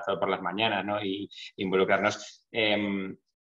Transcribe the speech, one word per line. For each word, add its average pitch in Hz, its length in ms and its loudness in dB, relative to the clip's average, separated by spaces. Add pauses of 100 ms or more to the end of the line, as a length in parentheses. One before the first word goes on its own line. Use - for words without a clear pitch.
todo 95 160 -2
por 95 80 0
las 92 140 0
mañanas, 98 420 0
¿no? 104 180 -2
Y 101 280 -4 (260)
involucrarnos. 95 960 2
Em, 104 640 0 (320)